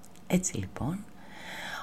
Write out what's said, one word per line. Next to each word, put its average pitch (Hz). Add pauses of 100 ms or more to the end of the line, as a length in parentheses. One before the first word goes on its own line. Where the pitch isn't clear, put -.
(280)
Έτσι 180
λοιπόν, 113 (840)